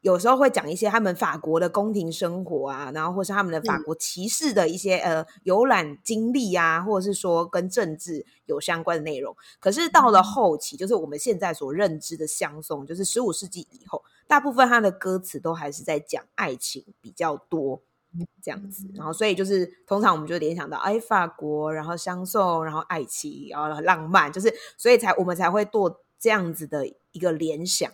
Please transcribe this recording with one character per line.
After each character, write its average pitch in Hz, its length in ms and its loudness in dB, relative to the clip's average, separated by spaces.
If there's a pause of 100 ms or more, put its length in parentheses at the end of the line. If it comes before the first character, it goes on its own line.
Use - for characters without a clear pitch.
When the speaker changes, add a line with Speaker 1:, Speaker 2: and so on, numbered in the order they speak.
Speaker 1:
有 185 180 4
时 180 120 2
候 262 80 8
会 269 100 8
讲 156 220 0
一 170 40 -2
些 214 140 0
他 208 100 2
们 190 160 2
法 165 220 -2
国 160 240 0
的 175 80 2
宫 208 240 0
廷 180 180 -2
生 175 320 -4
活 139 280 -4
啊， 135 240 -8
然 156 120 -2
后 180 60 -2
或 190 100 -2
是 196 120 -4
他 202 80 0
们 180 100 -2
的 160 80 -2
法 147 200 0
国 151 140 -6
骑 - 320 -8
士 254 280 -2
的 185 120 6
一 160 120 0
些， 185 180 2
Speaker 2:
嗯。 165 200 0
Speaker 1:
呃， 160 100 -4 (160)
游 202 240 4
览 170 360 2
经 226 300 -2
历 233 220 0
啊， 165 260 2
或 202 180 0
者 185 60 -2
是 202 80 0
说 170 340 0
跟 180 220 -2
政 185 300 -2
治 160 260 -8 (220)
有 147 120 -4
相 165 240 -4
关 170 140 0
的 156 60 -4
内 151 160 -6
容。 131 180 -8 (220)
可 190 120 2
是 302 200 0
到 269 200 8
了 190 120 10
后 208 340 4
期， - 200 -8
Speaker 2:
嗯。 - 20 -14
Speaker 1:
就 185 80 -6
是 220 80 2
我 170 100 0
们 147 140 -8
现 208 200 -2
在 170 140 -2
所 143 220 -6
认 170 260 0
知 165 160 -10
的 156 100 -6
相 151 360 -6
送， 143 240 -8
就 160 80 -10
是 190 100 -4
十 226 160 0
五 233 100 0
世 165 160 -6
纪 175 240 -14
以 - 160 -20
后， - 160 -10 (240)
大 294 140 4
部 277 100 -2
分 247 160 6
他 240 140 6
的 208 100 4
歌 190 280 -4
词 180 200 -10
都 165 140 -2
还 156 180 -6
是 143 120 -12
在 151 160 -2
讲 - 260 -8 (120)
爱 135 200 -4
情 - 260 -8 (200)
比 110 80 -20
较 156 260 -2
多， 139 460 -4 (600)
这 - 80 -10
样 196 200 -12
子。 - 160 -14
Speaker 2:
嗯。 - 80 -16
Speaker 1:
然 156 120 -10
后 160 60 -6
所 214 140 0
以 202 80 2
就 196 100 -2
是 190 220 0 (200)
通 196 140 0
常 202 140 6
我 156 40 -2
们 151 80 -6
就 170 120 -4
联 156 180 -2
想 156 140 -8
到， - 80 -6
哎， 208 200 0
法 208 280 0
国， 151 480 -4
然 156 100 -6
后 165 100 -6
相 180 300 -8
送， 180 400 2
然 156 80 -6
后 156 160 -4
爱 160 160 -4
情， 143 460 -12
然 147 100 -8
后 151 220 -4
浪 160 260 2
漫， 165 240 4
就 185 80 -6
是 214 100 4 (280)
所 233 120 4
以 247 60 10
才， 208 200 4
我 185 80 2
们 175 120 -2
才 175 140 2
会 208 160 2
做 196 340 0 (180)
这 226 120 2
样 180 240 0
子 151 120 -10
的 143 200 -4 (260)
一 - 60 -14
个 175 140 0
联 160 340 -4
想。 - 280 -2